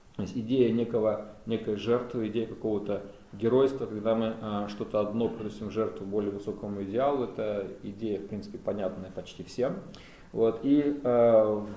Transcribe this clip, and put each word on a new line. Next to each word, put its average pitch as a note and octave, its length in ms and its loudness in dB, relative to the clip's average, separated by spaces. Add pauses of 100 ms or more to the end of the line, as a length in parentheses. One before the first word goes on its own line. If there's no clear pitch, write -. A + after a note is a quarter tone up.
(160)
То A2 60 -4
есть - 140 -6
идея A#2+ 360 4
некого, A2 540 0 (200)
некой A2 300 -2
жертвы, A#2 520 0
идея A2 180 -2
какого-то G#2 560 -4 (300)
геройства, B2 540 4
когда G#2+ 280 0
мы, A2+ 260 0
э, G#2 280 -2
что-то G#2 320 -2
одно G#2+ 280 0
приносим G#2+ 400 -6
в - 20 -6
жертву G#2 340 -2
более G2 260 0
высокому G2+ 520 -6
идеалу, B2 420 2
это G#2 420 -4 (160)
идея, G2+ 360 -4
в G2 80 -8
принципе, - 320 -8
понятная F#2+ 520 -4
почти - 340 -12
всем. C#3+ 320 -2 (560)
Вот, A2+ 300 2
и, D3 400 4
э, A#2 400 8 (340)